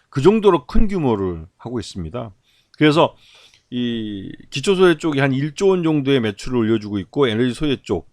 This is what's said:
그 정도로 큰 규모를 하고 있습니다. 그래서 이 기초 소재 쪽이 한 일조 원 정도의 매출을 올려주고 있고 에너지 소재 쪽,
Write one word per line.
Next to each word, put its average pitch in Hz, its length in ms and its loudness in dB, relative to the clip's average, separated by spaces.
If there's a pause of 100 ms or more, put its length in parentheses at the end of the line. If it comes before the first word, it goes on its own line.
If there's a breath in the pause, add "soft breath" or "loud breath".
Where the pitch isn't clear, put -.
그 131 140 -6
정도로 190 420 4
큰 220 240 4
규모를 101 560 -2 (140)
하고 120 200 -10
있습니다. 101 520 -10 (480)
그래서 151 380 4 (520 soft breath)
이 113 640 -8 (160)
기초 180 280 -2
소재 175 200 6
쪽이 151 240 -2
한 139 140 2
일조 151 340 -2
원 185 140 2
정도의 139 380 0
매출을 110 360 -4
올려주고 107 440 -2
있고 135 280 0
에너지 120 240 0
소재 139 300 -4
쪽, 90 300 -6